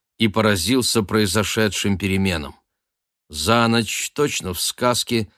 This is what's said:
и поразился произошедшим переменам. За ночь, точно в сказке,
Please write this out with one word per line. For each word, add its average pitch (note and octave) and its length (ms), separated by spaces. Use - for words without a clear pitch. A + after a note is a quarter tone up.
и A2+ 100
поразился G#2+ 760
произошедшим G#2 920
переменам. F#2+ 580
За A2 380
ночь, A2+ 460
точно F#2 400
в - 80
сказке, A#2+ 760